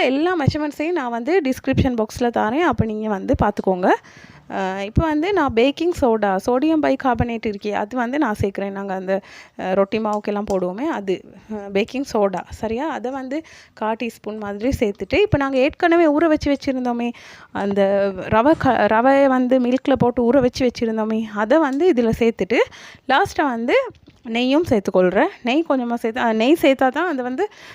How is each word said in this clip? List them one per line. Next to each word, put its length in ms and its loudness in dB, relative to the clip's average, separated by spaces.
எல்லா 340 0
மெஷர்மெண்ட்ஸையும் 600 -2
நான் 180 -4
வந்து 240 -2
டிஸ்கிரிப்ஷன் 580 0
பாக்ஸ்ல 320 -2
தாரேன், 360 0
அப்ப 180 0
நீங்க 240 -6
வந்து 300 -2
பார்த்துக்கோங்க. 500 0
அஹ், 340 -6
இப்போ 200 0
வந்து 300 0
நான் 200 0
பேக்கிங் 400 0
சோடா, 440 0
சோடியம் 460 0
பைகார்பனேட் 640 -2
இருக்கே, 260 -6
அது 240 -4
வந்து 240 -4
நான் 200 -2
சேர்க்குறேன். 320 -4
நாங்க 220 -8
அந்த, 200 -4
அஹ், 160 -4
ரொட்டி 260 0
மாவுக்கெல்லாம் 500 -4
போடுவோமே 400 -2
அது, 260 -4
அஹ், 220 -10
பேக்கிங் 360 -2
சோடா 340 0
சரியா, 360 -6
அதை 240 -6
வந்து 280 -6
கா 200 -4
டீஸ்பூன் 460 -8
மாதிரி 340 -4
சேர்த்துட்டு, 480 -2
இப்போ 160 2
நாங்க 200 -2
ஏற்கனவே 500 2
ஊற 200 2
வச்சு 220 0
வச்சிருந்தோமே 600 -2
அந்த 280 -2
ரவை 300 4
க-, 200 2
ரவையை 400 4
வந்து 320 2
மில்க்ல 380 0
போட்டு 260 2
ஊற 180 4
வச்சு 240 0
வச்சிருந்தோமே 560 -2
அதை 240 2
வந்து 300 0
இதுல 280 2
சேர்த்துட்டு 440 0
லாஸ்ட்டாக 440 2
வந்து 220 0
நெய்யும் 400 0
சேர்த்துக்கொள்றேன். 640 2
நெய் 220 0
கொஞ்சமா 320 -2
சேர்த்து, 260 -4
அஹ், 140 2
நெய் 260 4
சேர்த்தா 280 4
தான் 180 -2
அது 160 -4
வந்து 200 -4